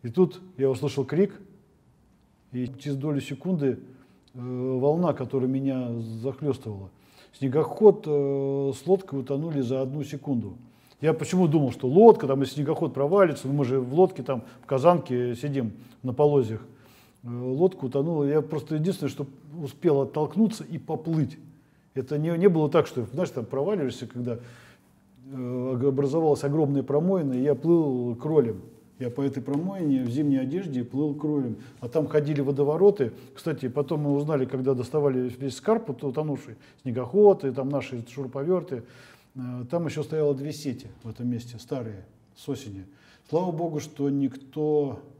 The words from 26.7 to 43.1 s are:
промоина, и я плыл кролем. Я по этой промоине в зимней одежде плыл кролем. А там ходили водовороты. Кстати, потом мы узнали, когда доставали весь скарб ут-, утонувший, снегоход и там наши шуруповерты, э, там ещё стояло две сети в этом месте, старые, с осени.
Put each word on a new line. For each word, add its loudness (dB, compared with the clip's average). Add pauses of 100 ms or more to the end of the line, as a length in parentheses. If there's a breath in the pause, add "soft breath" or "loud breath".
промоина, 2
и 0
я 2
плыл 2
кролем. 2 (380)
Я -4
по -4
этой -2
промоине 0
в -2
зимней 2
одежде -4
плыл -2
кролем. -2 (200 loud breath)
А -10
там 0
ходили 2
водовороты. 2 (200 loud breath)
Кстати, -6
потом -2
мы 0
узнали, 0
когда -2
доставали -2
весь -6
скарб 0
ут-, -6
утонувший, -6 (260 loud breath)
снегоход 4
и 0
там -4
наши -4
шуруповерты, -4 (540 loud breath)
э, -8
там -2
ещё -6
стояло 0
две -8
сети -8 (160)
в -10
этом -8
месте, -8
старые, -10 (300)
с -16
осени. -10 (420 soft breath)